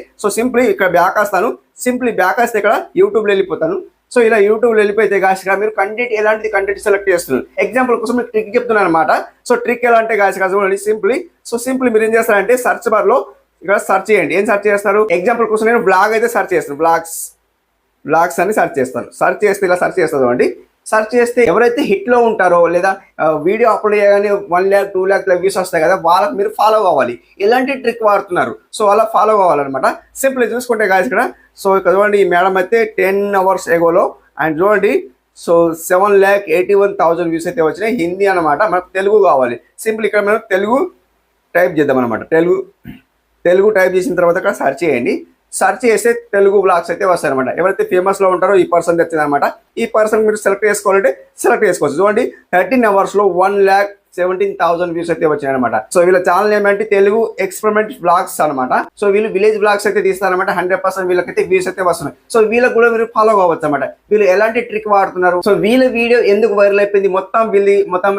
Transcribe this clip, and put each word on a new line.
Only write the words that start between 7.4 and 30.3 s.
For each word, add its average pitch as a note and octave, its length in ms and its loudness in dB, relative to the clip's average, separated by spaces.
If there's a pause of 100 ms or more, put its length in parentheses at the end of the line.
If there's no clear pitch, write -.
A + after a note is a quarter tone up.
ఎగ్జాంపుల్ A#3 360 -2
కోసం B3 180 -4
మీకు A3 140 -6
ట్రిక్ G#3+ 240 -4
చెప్తున్నాను G#3+ 320 0
అనమాట. D#3+ 220 2 (380)
So A#3+ 60 2 (120)
ట్రిక్ A#3+ 240 -4
ఎలా A3+ 120 4
అంటే A3+ 200 -2
guys G3 160 0
ఇక్కడ F#3 160 -2
చూడండి G3 240 0 (100)
సింపుల్. G#3+ 260 0 (360)
So A#3 160 -4
సింపుల్ B3+ 280 0
మీరు A3 140 2
ఏం A3 80 -2
చేస్తారంటే A3 480 2
సెర్చ్ F#3+ 300 -2
బార్ G3 180 2
లో C4+ 60 4 (440)
ఇక్కడ G3 160 0 (120)
సెర్చ్ G3 200 -2
చేయండి. E3 300 2
ఏం G#3 100 0
సెర్చ్ G3+ 220 0
చేస్తారు? G3+ 320 0 (140)
ఎగ్జాంపుల్ A3+ 340 0
కోసం A3 180 0
నేను A#3 180 2
బ్లాగ్ G3 300 2
అయితే A#3 160 -2
సెర్చ్ G3 220 -2
చేస్తాను, C#3+ 260 -4
బ్లాగ్స్, E3 340 0 (920)
బ్లాగ్స్ E3+ 320 0
అని G3+ 160 -2
సెర్చ్ E3+ 220 -2
చేస్తాను. A#2+ 280 -6 (140)
సెర్చ్ F3+ 240 -2
చేస్తే G3 220 0
ఇలా F3+ 140 2
సెర్చ్ E3+ 200 -4
చేస్తాను C#3 320 0
అండి. B2 120 2 (440)
సెర్చ్ G#3+ 260 -2
చేస్తే A#3+ 240 0 (100)
ఎవరైతే A#3+ 300 2 (100)
హిట్ G3 220 -4
లో B3 40 4 (120)
ఉంటారో F#3 300 2 (160)
లేదా, F3+ 160 0 (320)
ఆ, D3+ 40 2 (180)
వీడియో G#3 300 2
అప్‌లోడ్ G#3 240 -2
చేయగానే G3+ 320 2 (240)
వన్ F#3 180 2
ల్యాక్, G3 220 0
టూ F#3 160 0
ల్యాక్ F#3 160 0
ప్లస్ F3+ 160 0
వ్యూస్ G3 180 -2
వస్తాయి F3+ 240 -2
కదా, F3+ 120 2 (120)
వాళ్ళకి F#3+ 300 2
మీరు G3+ 200 -2
ఫాలో G#3+ 200 2 (120)
అవ్వాలి. B2 240 0 (300)
ఎలాంటి B3+ 400 0
ట్రిక్ A#3 240 -4
వాడుతున్నారు G3 440 -2 (260)
so G#3+ 160 0
అలా E3+ 100 4 (100)
ఫాలో G#3+ 200 2 (100)
అవ్వాలన్నమాట. C#3+ 420 0 (360)
సింపుల్ B3+ 320 0